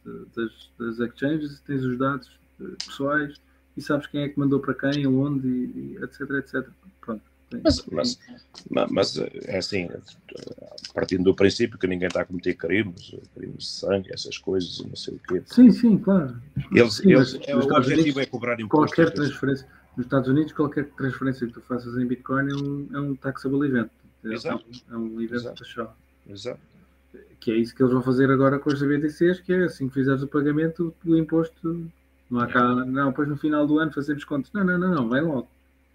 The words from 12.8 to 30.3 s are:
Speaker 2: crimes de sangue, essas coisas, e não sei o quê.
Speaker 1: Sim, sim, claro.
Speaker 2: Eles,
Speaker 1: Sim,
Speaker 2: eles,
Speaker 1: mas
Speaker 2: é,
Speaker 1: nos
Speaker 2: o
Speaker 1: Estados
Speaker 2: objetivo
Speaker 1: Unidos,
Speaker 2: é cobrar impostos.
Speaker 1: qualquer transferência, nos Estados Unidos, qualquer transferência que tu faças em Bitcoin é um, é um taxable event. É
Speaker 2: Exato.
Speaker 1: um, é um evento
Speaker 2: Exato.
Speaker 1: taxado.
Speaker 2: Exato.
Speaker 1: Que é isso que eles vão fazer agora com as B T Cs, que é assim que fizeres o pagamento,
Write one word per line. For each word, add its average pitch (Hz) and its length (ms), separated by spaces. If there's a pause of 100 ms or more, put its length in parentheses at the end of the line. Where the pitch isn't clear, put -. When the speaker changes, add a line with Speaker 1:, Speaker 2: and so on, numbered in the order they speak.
Speaker 2:
crimes - 240
de - 80
sangue, 95 460
essas - 240
coisas, - 440
e - 80
não - 80
sei - 180
o - 60
quê. 90 260
Speaker 1:
Sim, 247 240
sim, 214 260
claro. 175 400 (360)
Speaker 2:
Eles, 113 220
Speaker 1:
Sim, - 180
Speaker 2:
eles, 127 220
Speaker 1:
mas - 140
Speaker 2:
é, 143 60
Speaker 1:
nos 123 100
Speaker 2:
o 139 40
Speaker 1:
Estados 143 180
Speaker 2:
objetivo 151 160
Speaker 1:
Unidos, 139 200
Speaker 2:
é 127 40
cobrar 117 340
impostos. 147 360
Speaker 1:
qualquer 165 180
transferência, 143 540 (280)
nos 123 100
Estados 131 220
Unidos, 151 240
qualquer 143 380
transferência 131 560
que 113 60
tu 117 100
faças 120 340
em 123 100
Bitcoin 135 440
é 139 40
um, 143 380
é 143 80
um 143 160
taxable 139 500
event. 123 240 (320)
É 110 120
Speaker 2:
Exato. 117 300 (260)
Speaker 1:
um, 120 40
é 113 40
um 113 220
evento 117 140
Speaker 2:
Exato. 120 300
Speaker 1:
taxado. - 280 (360)
Speaker 2:
Exato. 101 320 (800)
Speaker 1:
Que 117 120
é 110 40
isso 117 180
que - 80
eles 123 100
vão 127 100
fazer 131 280
agora 135 280
com 147 120
as 135 100
B 143 200
T 156 80
Cs, 175 320
que - 120
é 180 120
assim 151 240
que 127 60
fizeres 135 280
o 139 60
pagamento, 160 640 (100)